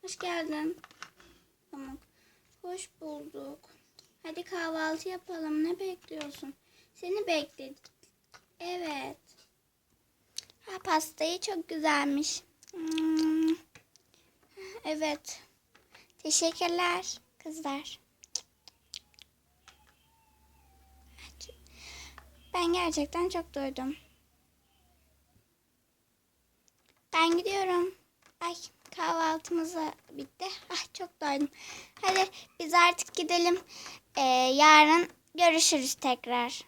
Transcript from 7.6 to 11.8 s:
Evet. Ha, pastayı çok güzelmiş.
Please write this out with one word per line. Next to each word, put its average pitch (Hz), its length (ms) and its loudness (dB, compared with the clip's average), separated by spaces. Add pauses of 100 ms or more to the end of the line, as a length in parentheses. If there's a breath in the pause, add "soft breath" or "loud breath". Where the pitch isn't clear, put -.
Evet. 311 580 -8 (1500)
Ha, 392 60 -16 (120)
pastayı 320 560 0
çok 359 300 -6
güzelmiş. 294 760 0 (280)